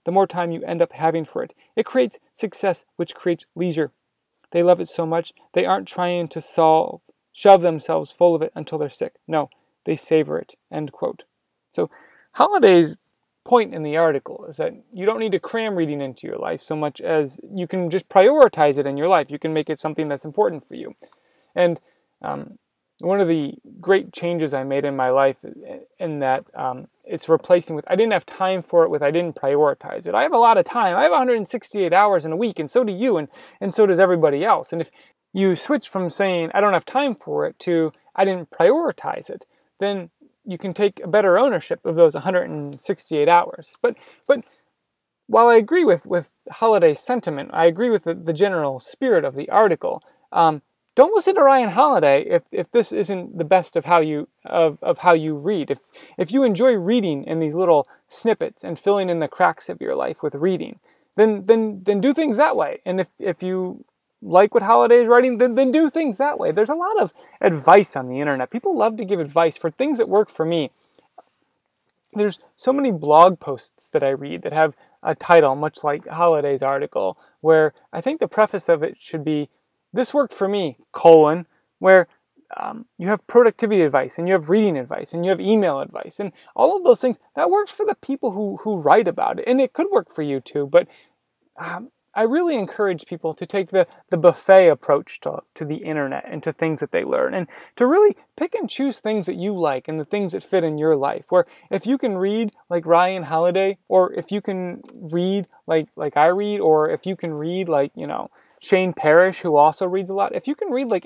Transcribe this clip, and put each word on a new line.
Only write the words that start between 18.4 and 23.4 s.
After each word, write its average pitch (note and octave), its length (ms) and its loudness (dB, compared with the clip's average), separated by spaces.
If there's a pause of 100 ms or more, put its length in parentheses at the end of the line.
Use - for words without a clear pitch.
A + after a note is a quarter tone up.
it C#3 80 -4
in C#3 100 -6
your D3+ 100 -2
life. E3 220 2
You D3 80 -8
can D#3+ 160 -6
make D#3 160 -4
it D3+ 80 -6
something D#3 300 -6
that's C#3+ 180 -8
important E3 420 -4
for - 60 -20
you. - 220 -16 (580)
And, F3 260 0 (440)
um, - 340 -12 (420)
one G3 220 -2
of F3 60 2
the D#3 260 -2 (260)